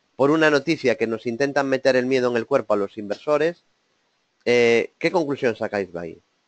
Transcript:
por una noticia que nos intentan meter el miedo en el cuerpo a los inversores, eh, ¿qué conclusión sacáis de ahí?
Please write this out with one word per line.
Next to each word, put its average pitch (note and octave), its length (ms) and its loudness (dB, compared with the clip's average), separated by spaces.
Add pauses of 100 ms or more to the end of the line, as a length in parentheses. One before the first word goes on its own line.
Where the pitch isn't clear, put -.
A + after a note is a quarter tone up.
(180)
por C#3 140 4
una D#3 180 4
noticia C3+ 460 0
que A2+ 100 -2
nos A2+ 200 -6
intentan C3+ 420 -2
meter C3 260 0
el B2 120 2
miedo B2+ 220 0
en A#2+ 80 -2
el A2+ 80 -2
cuerpo A#2+ 300 0
a - 20 0
los G2+ 220 -4
inversores, D3 640 -4 (840)
eh, A#2 540 2
¿qué E3+ 140 -2
conclusión C#3 420 -2
sacáis G2+ 380 -6
de E2+ 80 -10
ahí? E2+ 180 -12 (300)